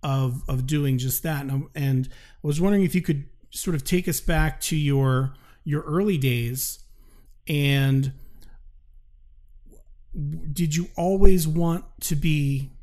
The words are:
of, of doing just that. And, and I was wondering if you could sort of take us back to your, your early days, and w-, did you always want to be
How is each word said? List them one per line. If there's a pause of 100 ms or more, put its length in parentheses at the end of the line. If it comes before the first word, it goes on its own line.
of,
of
doing
just
that.
And,
and
I
was
wondering
if
you
could (240)
sort
of
take
us
back
to
your, (280)
your
early
days, (680)
and (2000)
w-,
did
you
always
want (160)
to
be (100)